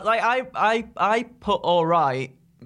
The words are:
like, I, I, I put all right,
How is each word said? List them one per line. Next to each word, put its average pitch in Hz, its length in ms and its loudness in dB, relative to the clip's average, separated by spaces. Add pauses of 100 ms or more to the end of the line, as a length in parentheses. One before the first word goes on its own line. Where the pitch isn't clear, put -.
like, 226 160 0
I, 254 340 0
I, 220 400 0
I 220 280 0
put - 380 -4
all 170 240 2
right, 135 480 0 (320)